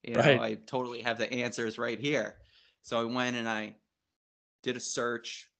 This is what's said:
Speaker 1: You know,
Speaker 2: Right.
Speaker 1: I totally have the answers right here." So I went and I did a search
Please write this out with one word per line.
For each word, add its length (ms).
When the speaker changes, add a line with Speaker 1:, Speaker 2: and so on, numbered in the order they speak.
Speaker 1:
You 100
know, 80
Speaker 2:
Right. 180
Speaker 1:
I 140
totally 360
have 160
the 160
answers 440
right 220
here." 380
So 140
I 60
went 320
and 140
I 260
did 140
a 20
search 720